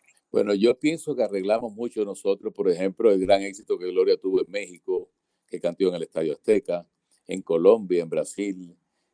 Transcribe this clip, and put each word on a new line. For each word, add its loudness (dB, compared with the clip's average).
Bueno, 0
yo 4
pienso -2
que 0
arreglamos -2
mucho -6
nosotros, -4
por -2
ejemplo, 2
el 4
gran 4
éxito -6
que -10
Gloria 2
tuvo 0
en -4
México, -8
que -12
cantó 0
en -2
el -8
Estadio -4
Azteca, 0
en -6
Colombia, 2
en -8
Brasil, -6